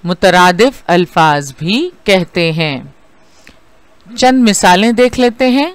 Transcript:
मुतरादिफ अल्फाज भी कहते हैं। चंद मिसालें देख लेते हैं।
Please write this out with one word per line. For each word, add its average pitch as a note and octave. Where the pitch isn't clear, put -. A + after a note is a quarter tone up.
मुतरादिफ F3+
अल्फाज D#3
भी F#3
कहते F3
हैं। C#3+
चंद B3+
मिसालें G3+
देख B3
लेते B3
हैं। C#4+